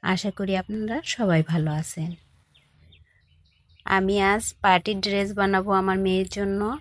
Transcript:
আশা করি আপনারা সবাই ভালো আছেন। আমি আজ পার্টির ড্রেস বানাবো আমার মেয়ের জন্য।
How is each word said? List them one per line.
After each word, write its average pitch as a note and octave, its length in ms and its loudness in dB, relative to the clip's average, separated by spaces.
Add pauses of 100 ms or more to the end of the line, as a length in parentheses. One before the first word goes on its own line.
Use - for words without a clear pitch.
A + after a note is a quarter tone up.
আশা F#3+ 280 -2
করি F#3+ 260 -4
আপনারা G#3+ 480 -6
সবাই F#3 380 2
ভালো D#3 300 0
আছেন। D#3+ 380 -6 (1700)
আমি F#3+ 360 2
আজ G3 240 4 (160)
পার্টির F#3+ 400 2
ড্রেস G3+ 320 -2
বানাবো G3 400 0
আমার F#3+ 260 2
মেয়ের F#3+ 300 2
জন্য। G3+ 320 -2 (200)